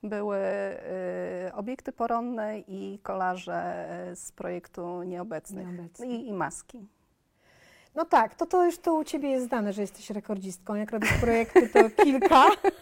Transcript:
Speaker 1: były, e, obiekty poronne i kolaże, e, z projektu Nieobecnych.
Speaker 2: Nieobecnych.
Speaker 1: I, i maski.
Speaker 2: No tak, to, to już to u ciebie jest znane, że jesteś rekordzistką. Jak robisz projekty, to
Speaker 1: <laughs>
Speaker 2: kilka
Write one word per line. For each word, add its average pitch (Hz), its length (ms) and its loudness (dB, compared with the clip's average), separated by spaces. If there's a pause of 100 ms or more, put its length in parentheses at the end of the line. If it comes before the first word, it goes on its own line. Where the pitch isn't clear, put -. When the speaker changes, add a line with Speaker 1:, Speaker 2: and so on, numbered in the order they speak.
Speaker 1:
były, 208 340 -4
e, 185 1160 -6
obiekty 240 380 -8
poronne 233 680 -4
i 196 440 -12
kolaże, 180 840 -4 (240)
e, 175 40 -14
z - 160 -16
projektu 175 720 -10
Nieobecnych. 180 640 -10
Speaker 2:
Nieobecnych. 175 420 -12
Speaker 1:
I, 240 180 -8
i 214 60 -8
maski. 190 540 -8 (1080)
Speaker 2:
No 320 100 0
tak, 240 300 4
to, 339 100 -2
to 359 200 4
już 349 140 2
to 330 160 2
u 311 80 0
ciebie 294 260 -4
jest 254 180 0
znane, 214 260 -2
że 208 80 -6
jesteś - 280 -10
rekordzistką. 202 640 -8
Jak 214 160 -4
robisz 220 300 0
projekty, 233 480 4
to - 100 6 (160)
Speaker 1:
<laughs> 427 80 6
Speaker 2:
kilka 269 420 8 (360)